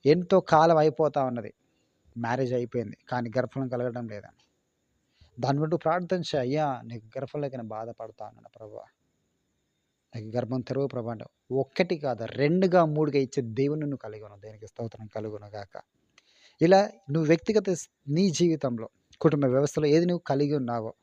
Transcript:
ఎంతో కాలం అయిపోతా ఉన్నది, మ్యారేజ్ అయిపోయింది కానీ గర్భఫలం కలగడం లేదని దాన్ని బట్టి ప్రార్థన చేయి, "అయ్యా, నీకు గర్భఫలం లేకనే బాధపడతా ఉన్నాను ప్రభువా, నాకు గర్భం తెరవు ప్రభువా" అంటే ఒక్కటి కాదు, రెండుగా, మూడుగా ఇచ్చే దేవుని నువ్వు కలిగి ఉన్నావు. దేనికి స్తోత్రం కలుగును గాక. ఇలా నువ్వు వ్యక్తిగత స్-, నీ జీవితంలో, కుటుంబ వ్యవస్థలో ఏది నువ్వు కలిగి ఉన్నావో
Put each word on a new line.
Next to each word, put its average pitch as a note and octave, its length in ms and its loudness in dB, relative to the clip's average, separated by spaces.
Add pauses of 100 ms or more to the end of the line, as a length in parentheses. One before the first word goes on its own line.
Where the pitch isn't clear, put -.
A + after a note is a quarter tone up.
ఎంతో F3 320 4
కాలం E3 360 6
అయిపోతా D3+ 480 2
ఉన్నది, A#2+ 300 -8 (640)
మ్యారేజ్ A#2+ 340 -2
అయిపోయింది A#2+ 460 -4 (100)
కానీ A#2+ 300 -4
గర్భఫలం B2+ 300 -4
కలగడం A#2+ 400 -6
లేదని - 340 -16 (1000)
దాన్ని C#3 220 0
బట్టి D#3+ 140 -2
ప్రార్థన F3 400 0
చేయి, D#3 220 -4
"అయ్యా, C3+ 280 0 (180)
నీకు A2+ 220 -14
గర్భఫలం C3+ 360 -8
లేకనే C3 200 -8
బాధపడతా A2 640 -12
ఉన్నాను A2+ 320 -20
ప్రభువా, G#2+ 260 -16 (1300)
నాకు A2 240 -10
గర్భం A#2+ 240 -2
తెరవు C3+ 260 -2
ప్రభువా" A#2+ 260 -6
అంటే A2 140 -12 (260)
ఒక్కటి F3 440 0
కాదు, B2+ 280 -4
రెండుగా, E3+ 600 4
మూడుగా D3+ 340 2
ఇచ్చే C3+ 240 0
దేవుని C3+ 380 -2
నువ్వు C#3+ 160 -4
కలిగి G#2+ 260 -14
ఉన్నావు. G#2 180 -20
దేనికి G#2+ 260 -18
స్తోత్రం A2 400 -10
కలుగును G#2+ 400 -10
గాక. G2+ 360 -16 (800)
ఇలా F3+ 200 8 (300)
నువ్వు D#3 160 2
వ్యక్తిగత F#3+ 440 2
స్-, - 180 -4 (200)
నీ F3 220 2
జీవితంలో, C#3+ 580 0 (320)
కుటుంబ D3 260 4
వ్యవస్థలో C#3+ 400 2
ఏది D#3 200 4
నువ్వు F3 200 -2
కలిగి C#3+ 300 0
ఉన్నావో A#2 460 -4